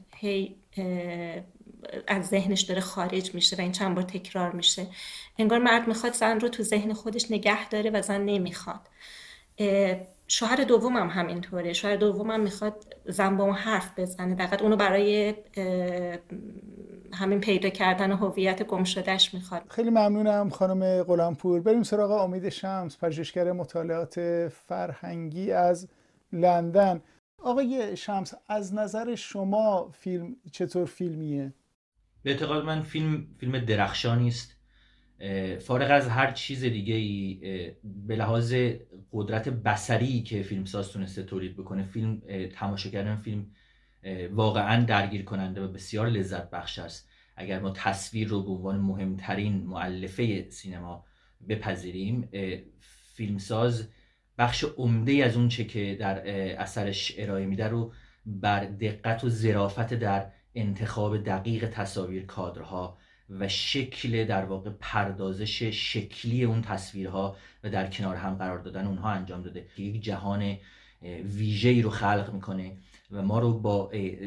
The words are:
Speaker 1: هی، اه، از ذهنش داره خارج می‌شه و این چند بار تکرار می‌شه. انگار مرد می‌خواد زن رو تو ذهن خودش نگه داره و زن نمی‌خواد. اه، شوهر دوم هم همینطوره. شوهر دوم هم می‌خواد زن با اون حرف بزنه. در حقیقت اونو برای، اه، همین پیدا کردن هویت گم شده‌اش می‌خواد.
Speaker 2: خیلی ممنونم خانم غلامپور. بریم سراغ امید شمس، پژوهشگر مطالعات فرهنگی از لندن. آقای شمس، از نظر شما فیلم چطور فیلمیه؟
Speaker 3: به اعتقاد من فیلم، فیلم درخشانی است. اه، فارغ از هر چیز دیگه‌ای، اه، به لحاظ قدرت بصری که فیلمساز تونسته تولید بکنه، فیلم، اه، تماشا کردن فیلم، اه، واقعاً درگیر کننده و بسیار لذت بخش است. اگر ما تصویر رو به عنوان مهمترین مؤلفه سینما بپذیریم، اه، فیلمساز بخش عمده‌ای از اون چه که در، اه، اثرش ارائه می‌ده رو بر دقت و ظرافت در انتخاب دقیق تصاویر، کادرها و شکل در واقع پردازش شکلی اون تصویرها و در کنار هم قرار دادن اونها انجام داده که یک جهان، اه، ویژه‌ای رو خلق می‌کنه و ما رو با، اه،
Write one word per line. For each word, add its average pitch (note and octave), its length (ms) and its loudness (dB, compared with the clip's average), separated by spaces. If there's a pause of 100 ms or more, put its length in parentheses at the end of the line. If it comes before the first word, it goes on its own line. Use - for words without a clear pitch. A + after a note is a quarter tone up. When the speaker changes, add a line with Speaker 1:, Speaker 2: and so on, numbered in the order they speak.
(160)
Speaker 1:
هی، G3 400 -2 (220)
اه، F3 640 -4 (640)
از G3 180 2
ذهنش F#3+ 360 2
داره F#3 200 0
خارج F#3 540 -2
می‌شه F3 200 2
و F#3 60 -2
این F3+ 100 2
چند F#3 240 2
بار F#3 80 2
تکرار F3+ 480 -2
می‌شه. F3+ 360 0 (520)
انگار A3+ 200 6
مرد A#3 280 6
می‌خواد A3+ 260 0
زن A3 260 4
رو A#3+ 100 2
تو A#3+ 140 -2
ذهن G#3 300 2
خودش A3 380 -4
نگه G#3 380 2
داره G#3+ 200 0
و G#3 120 2
زن G3+ 200 0
نمی‌خواد. G3 600 -2 (760)
اه، G3 380 4 (320)
شوهر B3 360 4
دوم A#3+ 340 6
هم F#3 100 2
همینطوره. F3 680 -2
شوهر G3+ 220 2
دوم G#3 360 2
هم A3 80 2
می‌خواد G#3 560 -2 (100)
زن F#3+ 320 2
با G3 60 4
اون G3 120 4
حرف G3 440 -2
بزنه. F#3 360 -2
در F#3 100 0
حقیقت G3+ 160 0
اونو G#3+ 140 6
برای، G#3 580 4 (240)
اه، F3+ 600 -2 (960)
همین G3 260 2
پیدا G3 300 2
کردن F#3+ 420 2
هویت F#3+ 520 0
گم F#3+ 200 0
شده‌اش F#3+ 500 2
می‌خواد. F3+ 360 -6
Speaker 2:
خیلی A#3 200 0
ممنونم G#3 600 6
خانم F#3 540 2
غلامپور. E3+ 580 4
بریم A3 220 6
سراغ G#3 280 2
امید F#3 380 2
شمس، F#3+ 480 -6
پژوهشگر E3+ 540 0
مطالعات E3+ 960 -2
فرهنگی F3 1040 -6
از F3+ 380 4 (440)
لندن. F3 680 4 (420)
آقای B3 540 0
شمس، G3 360 -4 (140)
از G3+ 260 -2
نظر G#3+ 420 -2
شما G3 800 2
فیلم F3 420 -4 (160)
چطور F3+ 340 0
فیلمیه؟ D3+ 680 -4 (720)
Speaker 3:
به C#3 80 0
اعتقاد D3+ 340 0
من D#3 160 0
فیلم، D#3 460 -2 (100)
فیلم B2+ 220 -2
درخشانی A#2 680 4
است. - 260 -4 (640)
اه، F#2+ 400 -4
فارغ C3+ 320 2
از C#3+ 160 8
هر A#2+ 240 4
چیز C3 320 -6
دیگه‌ای، G2+ 800 -2
اه، F#2 280 -8 (360)
به A2 80 -2
لحاظ A#2 400 2 (580)
قدرت A2 360 -2
بصری A#2 760 2
که G2+ 200 -4
فیلمساز F#2+ 480 -6
تونسته F#2+ 320 -8
تولید F#2 340 -8
بکنه، G2 260 -4
فیلم، A2 440 -2
اه، F#2+ 200 -6
تماشا G2+ 420 -6
کردن G#2 260 -2
فیلم، G#2 300 -6 (580)
اه، F#2 240 -8
واقعاً G#2+ 560 4
درگیر G2+ 400 2
کننده F#2+ 380 -4
و G2 60 -4
بسیار G#2+ 420 -2
لذت F#2 400 -2
بخش - 300 -10
است. E2 300 -14 (260)
اگر F#2+ 240 -6
ما G2 100 -4
تصویر G#2 580 -2
رو G2+ 160 0
به G2+ 80 -4
عنوان F#2+ 280 -2
مهمترین G2 720 -2 (140)
مؤلفه F#2 800 -4
سینما F2 560 -12 (440)
بپذیریم، G2 840 -4
اه، F#2+ 240 -4 (580)
فیلمساز A2 720 0 (500)
بخش B2 260 2
عمده‌ای B2+ 580 4
از A#2+ 160 4
اون A#2+ 120 6
چه A#2+ 140 -2
که G2+ 360 -4
در، G2 260 -2
اه، F#2+ 360 -4
اثرش G2 560 -4
ارائه G2 280 -2
می‌ده G2 220 0
رو A#2 260 -2 (320)
بر G2+ 400 0
دقت G#2+ 580 -2
و B2 60 2
ظرافت G#2+ 640 2
در G2 380 0 (240)
انتخاب G#2 680 -2
دقیق G#2+ 460 -2
تصاویر، F#2+ 560 -6
کادرها F2+ 720 -8 (320)
و G2 180 -4
شکل A#2 800 -2
در G2 200 0
واقع F#2+ 240 -6 (100)
پردازش G2 840 -2
شکلی A2+ 800 -2
اون A2+ 180 2
تصویرها F#2+ 760 -4 (280)
و G#2+ 60 -6
در F#2+ 180 0
کنار F#2+ 280 -4
هم F#2+ 200 -4
قرار F#2 240 -6
دادن F#2+ 280 -6
اونها G2 220 -2
انجام F#2 320 -4
داده F2 240 -12 (100)
که G2+ 80 -8
یک G#2 200 -6
جهان، G2+ 380 -2
اه، G2+ 160 -2 (640)
ویژه‌ای G#2+ 600 4
رو G#2+ 80 2
خلق G2+ 440 2
می‌کنه F#2+ 440 -8 (340)
و G2+ 100 -6
ما G#2 180 2
رو A#2 200 2
با، G#2 340 0
اه، G2 180 -2 (160)